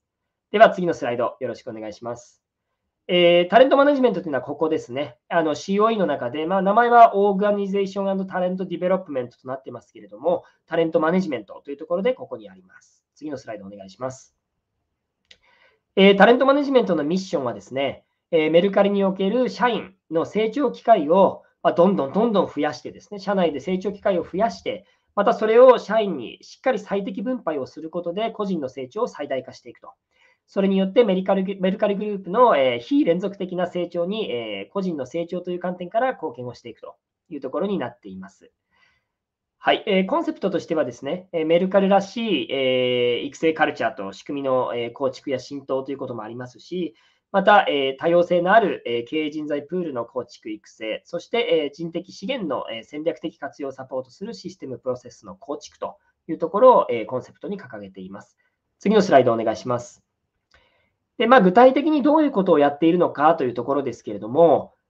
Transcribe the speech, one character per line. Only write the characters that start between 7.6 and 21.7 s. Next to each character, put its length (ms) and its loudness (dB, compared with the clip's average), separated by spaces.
ゼ 120 -2
ー 80 -2
シ 100 -10
ョ 40 -4
ン& 260 -4
タ 100 -6
レ 120 -2
ン 60 -4
ト 100 -6
デ 100 -8
ィ 40 -14
ベ 60 -2
ロ 100 2
ッ 40 -10
プ 100 -16
メ 120 -4
ン 60 -10
ト 80 -20
と 120 -18
な 60 -8
っ 100 -12
て 80 -16
ま 100 -14
す 100 -20
け 80 -20
れ 60 -20
ど 140 -20
も、 240 -2
タ 120 -8
レ 80 2
ン 80 -2
ト 80 2
マ 100 2
ネ 100 2
ジ 80 -4
メ 100 -4
ン 60 -12
ト 200 -20
と 80 -12
い 20 -10
う 20 -10
と 100 -16
こ 100 -2
ろ 60 -4
で 100 0
こ 160 -12
こ 80 -10
に 120 -20
あ 60 -20
り 80 -20
ま 180 -20
す。 220 -20
次 160 -12
の 40 -8
ス 120 -16
ラ 60 -12
イ 40 -14
ド 80 -18
お 20 -16
願 160 -18
い 60 -20
し 100 -20
ま 120 -8
す。 240 -20
え 160 8
ー、 40 4
タ 100 8
レ 80 6
ン 40 2
ト 80 2
マ 80 4
ネ 80 2
ジ 80 -4
メ 120 4
ン 40 -4
ト 80 -2
の 80 -2
ミ 140 -2
ッ 20 -4
シ 180 -6
ョ 40 -4
ン 40 -4
は 80 -4
で 100 -14
す 120 -16
ね、 300 -4
え 160 2
ー、 60 0
メ 100 6
ル 80 0
カ 140 2
リ 60 2
に 120 0
お 100 0
け 160 -2
る 200 0
社 180 -2
員 300 -6
の 120 -2
成 260 -2
長 200 -2
機 120 -12
会 260 4
を、 340 4
ま 60 4